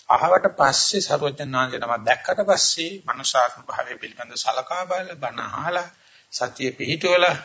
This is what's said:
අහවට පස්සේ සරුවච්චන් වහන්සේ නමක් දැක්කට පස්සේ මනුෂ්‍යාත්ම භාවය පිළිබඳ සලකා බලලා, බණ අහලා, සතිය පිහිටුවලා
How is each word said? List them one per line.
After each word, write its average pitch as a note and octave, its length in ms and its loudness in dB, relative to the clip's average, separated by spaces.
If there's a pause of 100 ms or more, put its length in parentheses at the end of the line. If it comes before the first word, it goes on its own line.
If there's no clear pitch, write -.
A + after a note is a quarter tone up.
අහවට E3+ 460 4
පස්සේ D3+ 500 2
සරුවච්චන් C#3+ 500 -2
වහන්සේ B2+ 280 0
නමක් A#2 220 -2
දැක්කට C3 420 2
පස්සේ E3+ 480 2 (120)
මනුෂ්‍යාත්ම B2+ 600 0
භාවය B2 320 -6
පිළිබඳ A#2 400 -14
සලකා - 480 -4
බලලා, F3+ 320 -6
බණ A#2+ 240 -6 (160)
අහලා, F3 320 -4 (460)
සතිය B2 380 -6
පිහිටුවලා E3+ 720 2